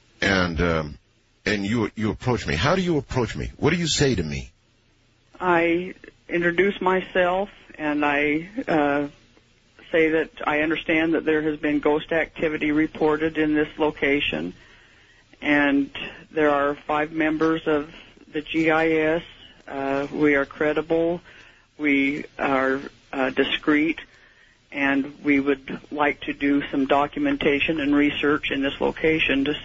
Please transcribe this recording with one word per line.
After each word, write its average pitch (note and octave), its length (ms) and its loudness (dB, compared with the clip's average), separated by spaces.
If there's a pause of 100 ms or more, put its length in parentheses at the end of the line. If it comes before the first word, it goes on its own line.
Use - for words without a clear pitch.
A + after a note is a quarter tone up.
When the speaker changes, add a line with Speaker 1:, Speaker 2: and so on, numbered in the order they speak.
(220)
Speaker 1:
and, F2+ 380 2
um, D#2+ 380 0 (480)
and G2+ 200 0
you, G#2+ 300 0
you G#2+ 160 -2
approach - 340 -2
me. D2 100 -2
How C#3+ 200 2
do G3 60 0
you F3 160 0
approach B2 380 -4
me? B1 220 -6
What C#3+ 140 2
do F3+ 60 2
you E3+ 100 -2
say C#3+ 260 2
to F#2 80 0
me? C#2+ 300 -8 (880)
Speaker 2:
I F3 560 0 (340)
introduce F3 500 0
myself, F#3 720 0 (260)
and D3 300 0
I, D3 420 0 (200)
uh, D3 400 2 (840)
say D#3+ 180 4
that D#3 200 0 (160)
I D3+ 160 0
understand D#3+ 540 0
that B2+ 100 -2
there D#3 160 2
has D3+ 180 -2
been D3 200 0
ghost D3+ 320 0
activity D#3 600 -2
reported D#3 640 0
in D3+ 180 2
this D3+ 220 0
location, C#3+ 760 0 (880)
and C#3+ 480 2 (420)
there D3+ 200 2
are C#3+ 240 2
five D3+ 360 -2
members D#3+ 540 0
of D3+ 240 0 (420)
the D#3 100 -6
G D#3+ 280 -2
I D#3+ 200 2
S. D#3+ 340 0 (440)
Uh, C#3 460 -4
we D3 220 4
are C#3 100 2
credible. E3 760 -2 (560)
We C#3+ 480 0 (120)
are, C3+ 420 0 (320)
uh, C3+ 200 -2
discreet, D3 680 0 (720)
and C#3 520 -2
we C#3+ 160 2
would C3+ 400 -2 (120)
like D3 300 0
to D3 120 -8
do C#3+ 360 0
some C#3 160 0
documentation C#3+ 920 0
and C#3+ 160 2
research C#3+ 560 2
in C#3 100 -2
this C#3 180 -4
location C#3 640 0
to D3 200 -2